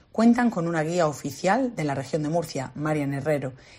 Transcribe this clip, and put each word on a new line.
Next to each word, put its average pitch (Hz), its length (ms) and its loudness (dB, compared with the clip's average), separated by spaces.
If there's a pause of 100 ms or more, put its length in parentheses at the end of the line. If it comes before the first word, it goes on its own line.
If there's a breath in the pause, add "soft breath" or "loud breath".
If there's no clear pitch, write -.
(120 loud breath)
cuentan 240 380 4
con 170 180 -2
una 165 160 0
guía 165 240 2
oficial 190 680 0
de 156 80 -2
la 143 100 -2
región 143 280 -2
de 147 60 -2
Murcia, 160 460 -4
Marian 147 380 -2
Herrero. 139 400 -2 (260 loud breath)